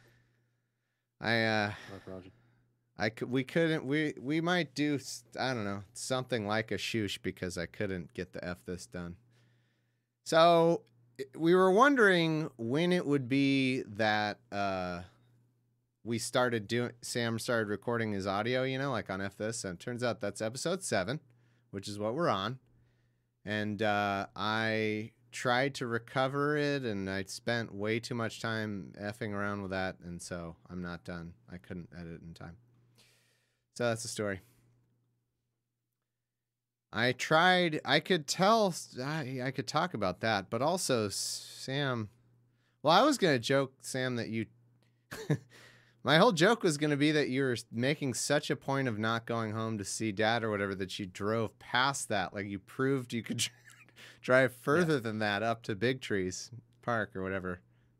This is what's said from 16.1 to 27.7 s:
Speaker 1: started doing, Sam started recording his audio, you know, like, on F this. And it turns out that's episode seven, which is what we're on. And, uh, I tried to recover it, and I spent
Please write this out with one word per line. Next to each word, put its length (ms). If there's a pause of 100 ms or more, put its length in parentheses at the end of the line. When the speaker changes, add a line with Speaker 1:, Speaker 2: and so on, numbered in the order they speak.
Speaker 1:
started 480
doing, 240 (100)
Sam 380
started 280
recording 440
his 160
audio, 340
you 160
know, 140
like, 180
on 100
F 160
this. 280
And 100
it 80
turns 220
out 160
that's 200
episode 440
seven, 340 (540)
which 160
is 100
what 160
we're 140
on. 320 (840)
And, 380
uh, 540
I 760 (220)
tried 420
to 140
recover 680
it, 280
and 260
I 140
spent 500